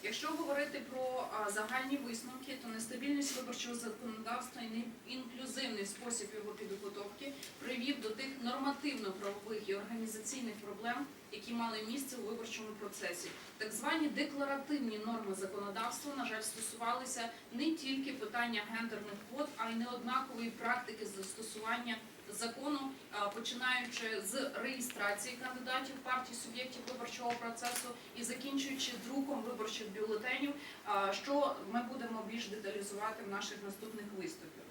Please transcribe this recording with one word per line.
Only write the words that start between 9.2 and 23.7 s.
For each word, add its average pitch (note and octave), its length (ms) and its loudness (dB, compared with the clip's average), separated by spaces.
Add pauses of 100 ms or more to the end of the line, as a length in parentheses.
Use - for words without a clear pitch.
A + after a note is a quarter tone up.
і G3 60 6
організаційних A3 800 -2
проблем, G#3+ 500 -2 (260)
які A3+ 220 -4
мали A3+ 340 2
місце C4 300 -2
у A3+ 40 -4
виборчому A3+ 460 -2 (120)
процесі. F#3 500 -2 (280)
Так A3 140 0
звані D4 360 4
декларативні C#4 920 2
норми G#3 380 2
законодавства, G3+ 840 0
на B3 80 2
жаль, A3 160 0
стосувалися A#3 880 0 (240)
не D4+ 180 6
тільки C4+ 400 2
питання A3+ 500 2 (100)
гендерних G#3+ 420 -2 (160)
квот, C#4+ 280 0
а A3+ 120 2
й A3+ 60 2
неоднакової A#3+ 720 2
практики A3 560 2
застосування A3 920 -2 (360)
закону, C4+ 580 0 (200)
а, G#3 160 2
починаючи A#3 920 2